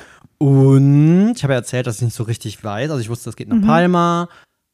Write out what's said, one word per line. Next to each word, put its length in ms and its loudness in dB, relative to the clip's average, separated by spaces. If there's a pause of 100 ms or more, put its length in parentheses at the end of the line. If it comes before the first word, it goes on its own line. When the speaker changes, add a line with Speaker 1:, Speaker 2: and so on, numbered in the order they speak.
(400)
Speaker 1:
Genau. 300 4
Speaker 2:
Und 680 4
ich 80 -10
habe 80 -2
ja 80 0
erzählt, 260 -6
dass 120 -6
ich 60 -6
nicht 120 -2
so 80 -6
richtig 400 -10
weiß. 280 -8
Also 100 -6
ich 80 -10
wusste, 200 -12
es 60 -14
geht 140 -14
nach 80 0
Speaker 1:
Mhm. 80 2
Speaker 2:
Palma, 640 0 (440)